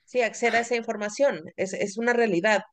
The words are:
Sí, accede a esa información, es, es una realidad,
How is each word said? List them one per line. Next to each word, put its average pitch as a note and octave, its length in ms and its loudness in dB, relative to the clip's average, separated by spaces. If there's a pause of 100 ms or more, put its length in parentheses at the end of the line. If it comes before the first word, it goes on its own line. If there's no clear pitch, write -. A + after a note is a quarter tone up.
Sí, B3 160 -2
accede A3+ 360 0
a A#3 40 2
esa A#3+ 140 -2
información, G#3+ 680 -2 (100)
es, F#3+ 180 -4
es G3 240 -4
una A#3 160 2
realidad, G#3 600 2